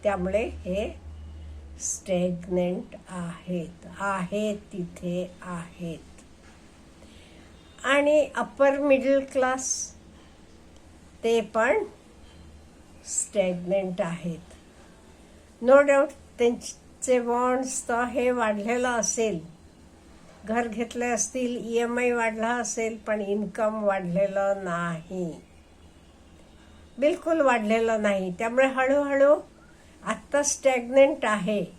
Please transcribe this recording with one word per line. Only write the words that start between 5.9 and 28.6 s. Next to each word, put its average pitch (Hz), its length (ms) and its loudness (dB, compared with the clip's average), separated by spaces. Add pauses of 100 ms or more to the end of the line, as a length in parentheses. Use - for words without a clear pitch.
आणि 285 520 4
अपर 269 440 2
मिडल 269 520 4
क्लास, 262 640 -2 (1300)
ते 226 180 4
पण 226 420 0 (1200)
स्टॅग्नंट 185 960 -2
आहेत. 170 380 -6 (1200)
No 247 120 10
doubt 285 360 6 (280)
त्यांचे - 800 0
वॉन्ट्स 254 680 -2
तर 240 140 0
हे 247 280 0
वाढलेलं 233 560 0
असेल, 220 680 -2 (880)
घर 233 220 0
घेतले 233 380 -6
असतील, 240 600 -4
ईएमआय 240 460 0
वाढला 226 360 -2
असेल, 226 500 -4
पण 214 240 -4
इन्कम 214 640 -2
वाढलेलं 196 720 0
नाही, 175 840 -6 (1600)
बिलकुल 330 440 2
वाढलेलं 226 600 2
नाही. 196 380 0
त्यामुळे 247 280 2